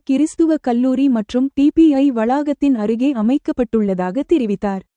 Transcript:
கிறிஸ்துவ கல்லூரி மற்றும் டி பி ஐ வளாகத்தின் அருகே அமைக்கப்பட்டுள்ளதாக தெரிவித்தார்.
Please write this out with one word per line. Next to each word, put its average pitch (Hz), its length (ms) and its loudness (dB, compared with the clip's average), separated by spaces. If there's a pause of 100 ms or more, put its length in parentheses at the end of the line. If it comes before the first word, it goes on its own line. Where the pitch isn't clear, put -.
கிறிஸ்துவ 311 520 0
கல்லூரி 262 520 0
மற்றும் 247 460 -2
டி 285 200 2
பி 320 180 6
ஐ 269 200 2
வளாகத்தின் 277 640 0
அருகே 226 380 -2
அமைக்கப்பட்டுள்ளதாக 220 1080 -2 (120)
தெரிவித்தார். 202 480 -2 (160)